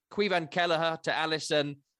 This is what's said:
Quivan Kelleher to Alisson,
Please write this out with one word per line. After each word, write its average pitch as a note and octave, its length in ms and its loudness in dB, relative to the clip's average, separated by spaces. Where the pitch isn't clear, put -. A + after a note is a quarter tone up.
Quivan F#3 380 0
Kelleher E3 520 0
to D#3 80 -2
Alisson, D3+ 640 0